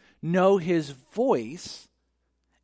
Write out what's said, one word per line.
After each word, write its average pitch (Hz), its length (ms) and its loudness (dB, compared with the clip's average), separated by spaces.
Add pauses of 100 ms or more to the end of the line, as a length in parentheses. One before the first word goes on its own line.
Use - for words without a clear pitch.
(200)
know 185 380 4
his 160 320 -2
voice, 156 1000 -4 (760)